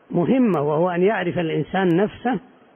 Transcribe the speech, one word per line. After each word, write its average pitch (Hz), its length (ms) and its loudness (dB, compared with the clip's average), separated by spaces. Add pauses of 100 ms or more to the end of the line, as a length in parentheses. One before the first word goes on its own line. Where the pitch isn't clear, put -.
(100)
مهمة، 175 520 2
وهو 156 280 0
أن 175 120 -2
يعرف 180 360 0
الإنسان 165 580 0
نفسه 214 420 -2 (380)